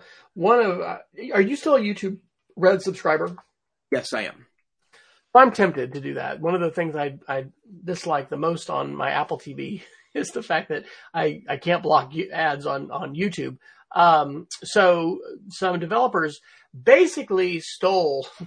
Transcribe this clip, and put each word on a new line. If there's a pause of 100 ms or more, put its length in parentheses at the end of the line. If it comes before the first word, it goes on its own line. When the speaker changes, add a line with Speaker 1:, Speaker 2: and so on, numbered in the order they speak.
(340)
Speaker 1:
one
of,
uh, (340)
are
you
still
a
YouTube (380)
Red
subscriber? (540)
Speaker 2:
Yes,
I
am. (880)
Speaker 1:
I'm
tempted
to
do
that.
One
of
the
things
I, (100)
I (380)
dislike
the
most
on
my
Apple
T
V (160)
<laughs>
is
the
fact
that (260)
I,
I
can't
block
y-,
ads
on,
on
YouTube. (360)
Um, (160)
so (300)
some
developers (340)
basically
stole (200)